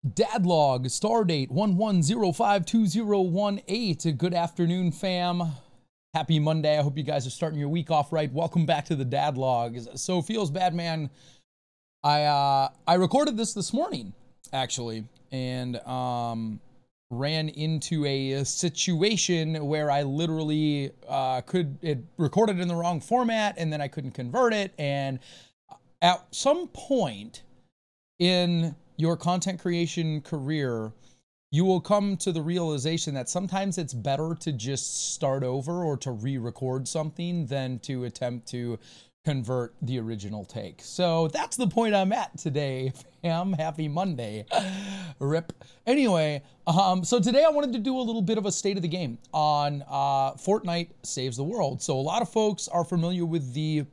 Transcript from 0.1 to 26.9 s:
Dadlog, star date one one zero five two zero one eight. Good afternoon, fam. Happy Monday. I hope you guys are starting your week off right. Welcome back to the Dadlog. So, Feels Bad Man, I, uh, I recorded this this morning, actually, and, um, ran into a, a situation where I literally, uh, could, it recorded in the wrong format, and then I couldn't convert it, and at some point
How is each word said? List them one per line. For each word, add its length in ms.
Dadlog, 720
star 340
date 260
one 260
one 260
zero 300
five 320
two 220
zero 340
one 480
eight. 380
Good 160
afternoon, 580
fam. 520
Happy 240
Monday. 400
I 40
hope 140
you 60
guys 240
are 40
starting 280
your 100
week 220
off 240
right. 180
Welcome 320
back 220
to 100
the 80
Dadlog. 920
So, 240
Feels 280
Bad 240
Man, 360
I, 200
uh, 460
I 80
recorded 420
this 160
this 220
morning, 400
actually, 500
and, 440
um, 720
ran 400
into 560
a, 260
a 140
situation 1200
where 240
I 100
literally, 920
uh, 360
could, 400
it 160
recorded 420
in 100
the 60
wrong 280
format, 560
and 120
then 120
I 60
couldn't 240
convert 420
it, 240
and 400
at 300
some 380
point 720